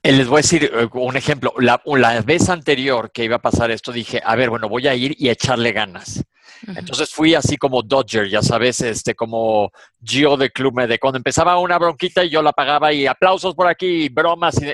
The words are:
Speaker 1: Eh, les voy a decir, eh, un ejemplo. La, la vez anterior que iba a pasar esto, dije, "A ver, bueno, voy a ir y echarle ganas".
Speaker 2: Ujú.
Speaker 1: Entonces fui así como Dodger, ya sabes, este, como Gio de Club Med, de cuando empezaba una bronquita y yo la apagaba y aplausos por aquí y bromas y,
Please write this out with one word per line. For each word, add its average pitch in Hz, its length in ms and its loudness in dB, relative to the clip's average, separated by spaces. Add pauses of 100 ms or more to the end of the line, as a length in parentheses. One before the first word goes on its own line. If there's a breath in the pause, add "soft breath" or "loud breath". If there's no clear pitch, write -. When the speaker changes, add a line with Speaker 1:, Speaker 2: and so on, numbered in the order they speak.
Speaker 1:
Eh, 151 60 6
les 135 160 4
voy 139 120 4
a - 20 4
decir, 147 240 2
eh, 117 280 0
un 127 220 -4
ejemplo. 131 440 -2
La, 123 260 2
la 120 360 2
vez 151 280 2
anterior 135 640 -2
que 117 100 -4
iba 113 140 0
a - 40 -4
pasar 117 300 0
esto, 113 220 -8
dije, 117 300 -6
"A 113 120 0
ver, 120 140 2
bueno, 113 180 -4
voy 123 200 -4
a 135 80 2
ir 131 220 -4
y 135 120 0
echarle 117 420 0
ganas". 98 500 -8 (460 loud breath)
Speaker 2:
Ujú. 190 80 -12
Speaker 1:
Entonces 151 340 -6
fui 160 260 2
así 147 220 0
como 127 240 -2
Dodger, 110 480 -2
ya 104 120 0
sabes, 120 400 0
este, 117 340 -4
como 113 560 -2 (320 soft breath)
Gio 135 320 2
de 135 160 0
Club 131 240 -2
Med, 123 140 0
de 117 100 0
cuando 131 180 0
empezaba 165 420 0
una 175 200 0
bronquita 170 440 0
y 175 60 -2
yo 156 120 0
la 151 80 4
apagaba 147 420 2
y 143 160 0
aplausos 180 480 0
por 180 120 2
aquí 170 380 -2
y 139 40 -4
bromas 165 520 0
y, 143 120 -8